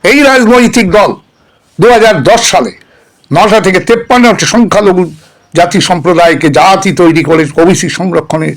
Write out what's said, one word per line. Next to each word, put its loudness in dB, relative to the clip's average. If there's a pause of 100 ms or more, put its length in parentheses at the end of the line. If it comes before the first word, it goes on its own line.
এই 0 (100)
রাজনৈতিক 0 (100)
দল 2 (680)
দু 4
হাজার 2
দশ 2
সালে -2 (600)
নটা 2
থেকে 0
তেপ্পান্নটি 0
সংখ্যালঘু 0 (500)
জাতি 0 (100)
সম্প্রদায়কে 0 (100)
জাতি 0 (100)
তৈরি 2
করে 0 (140)
ওবিসি 0 (100)
সংরক্ষণে -4